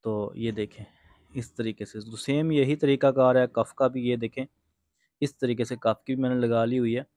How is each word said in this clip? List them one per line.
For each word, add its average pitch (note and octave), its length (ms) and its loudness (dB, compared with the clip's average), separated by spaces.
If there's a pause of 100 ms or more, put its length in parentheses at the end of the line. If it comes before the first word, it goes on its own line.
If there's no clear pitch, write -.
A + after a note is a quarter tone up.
तो G#2 320 -2
ये A2+ 160 -4
देखें, G#2 320 -8 (520)
इस B2 200 -10
तरीके A2 280 -4
से, G#2+ 160 -14
तो A2 160 -14
सेम D3+ 360 -2
यही C#3+ 240 2
तरीकाकार C3+ 600 4
है B2+ 80 4
कफ - 320 -2
का C3 100 4
भी। B2+ 140 -4
ये B2 140 0
देखें, A#2+ 300 -6 (760)
इस C#3 160 -6
तरीके A#2+ 260 0
से A#2 120 -8
कफ A2+ 300 0
की C3+ 80 -2
भी C3 80 -2
मैंने B2+ 180 0
लगा A#2 240 2
ली A#2+ 120 0
हुई A#2 180 0
है। C3 120 -6 (100)